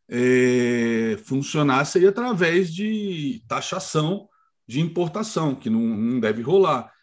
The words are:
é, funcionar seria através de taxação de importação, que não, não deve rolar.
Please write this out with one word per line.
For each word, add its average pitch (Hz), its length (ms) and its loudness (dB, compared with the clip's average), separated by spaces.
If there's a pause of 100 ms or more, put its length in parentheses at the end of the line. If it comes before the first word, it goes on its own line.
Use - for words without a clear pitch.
é, 120 1160 2
funcionar 139 600 0
seria 185 260 4
através 185 640 0
de 185 760 -4
taxação 151 800 -4 (400)
de 123 120 -4
importação, 165 760 -2
que - 120 -8
não, 113 120 2
não 117 400 -2
deve 110 220 -2
rolar. 151 500 2 (100)